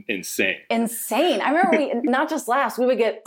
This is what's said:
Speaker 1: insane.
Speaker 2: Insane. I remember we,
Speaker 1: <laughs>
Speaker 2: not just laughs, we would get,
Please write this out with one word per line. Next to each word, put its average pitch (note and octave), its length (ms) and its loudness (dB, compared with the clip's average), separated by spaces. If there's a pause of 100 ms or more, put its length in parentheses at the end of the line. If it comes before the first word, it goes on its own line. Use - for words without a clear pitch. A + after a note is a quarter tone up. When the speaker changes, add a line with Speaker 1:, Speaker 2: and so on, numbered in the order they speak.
Speaker 1:
insane. A2+ 640 -2
Speaker 2:
Insane. A#3 720 0
I A#3+ 80 0
remember D#4+ 280 4
we, C#4+ 160 0
Speaker 1:
<laughs> A#3+ 160 -2
Speaker 2:
not C#4 200 0
just D4+ 180 -4
laughs, C4 300 0
we B3 80 2
would B3 120 2
get, G#3+ 300 0